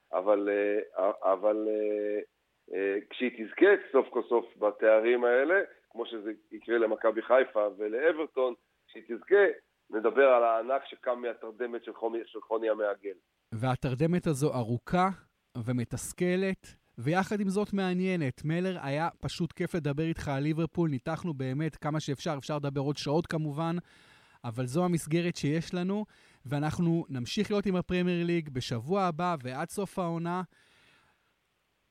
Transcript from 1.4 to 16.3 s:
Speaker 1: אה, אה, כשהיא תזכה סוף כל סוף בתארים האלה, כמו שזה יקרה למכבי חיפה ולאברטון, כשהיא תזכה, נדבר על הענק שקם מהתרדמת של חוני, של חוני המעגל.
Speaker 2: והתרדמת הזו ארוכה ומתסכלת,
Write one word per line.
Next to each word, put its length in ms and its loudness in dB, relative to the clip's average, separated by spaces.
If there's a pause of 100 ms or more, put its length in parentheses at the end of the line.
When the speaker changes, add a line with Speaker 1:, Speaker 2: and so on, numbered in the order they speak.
Speaker 1:
אה, 520 -2 (540)
אה, 240 0 (120)
כשהיא 360 -4
תזכה 200 4 (260)
סוף 180 4
כל 200 -2
סוף 160 2 (120)
בתארים 680 4
האלה, 320 4 (340)
כמו 160 -6
שזה 260 -8 (200)
יקרה 260 -2
למכבי 440 2
חיפה 460 4 (100)
ולאברטון, 760 0 (340)
כשהיא 200 -20
תזכה, 380 4 (440)
נדבר 360 4
על 180 8
הענק 420 0
שקם 360 -6
מהתרדמת 640 -8
של 100 -12
חוני, 320 -4
של 160 -14
חוני 280 -2
המעגל. 440 -2 (380)
Speaker 2:
והתרדמת 760 -2
הזו 260 0
ארוכה 560 0 (560)
ומתסכלת, 1120 -4 (220)